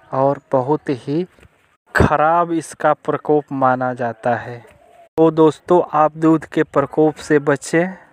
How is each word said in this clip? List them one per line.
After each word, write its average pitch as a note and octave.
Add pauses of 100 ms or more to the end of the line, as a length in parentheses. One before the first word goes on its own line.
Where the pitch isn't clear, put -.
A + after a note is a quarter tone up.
(140)
और C#3 (100)
बहुत C#3
ही C#3+ (720)
खराब E3
इसका D#3
प्रकोप D3+
माना B2+
जाता A#2+
है। A#2+ (540)
तो D#3+
दोस्तों, D#3+ (120)
आप D3+
दूध D#3+
के -
प्रकोप D3
से D3
बचें D3 (260)